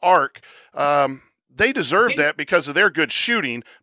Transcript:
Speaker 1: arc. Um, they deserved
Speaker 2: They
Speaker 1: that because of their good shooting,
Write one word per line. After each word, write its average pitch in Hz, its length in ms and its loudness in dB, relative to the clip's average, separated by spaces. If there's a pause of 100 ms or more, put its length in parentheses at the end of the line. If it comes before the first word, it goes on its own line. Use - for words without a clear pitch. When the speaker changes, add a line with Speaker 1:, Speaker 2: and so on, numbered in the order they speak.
Speaker 1:
arc. 170 380 2 (340)
Um, 139 480 0 (340)
they 214 160 0
deserved 196 420 0
Speaker 2:
They 151 100 0
Speaker 1:
that 151 120 -2
because 151 320 -2
of 143 60 -6
their 190 160 2
good 156 220 -2
shooting, 139 520 -2 (180)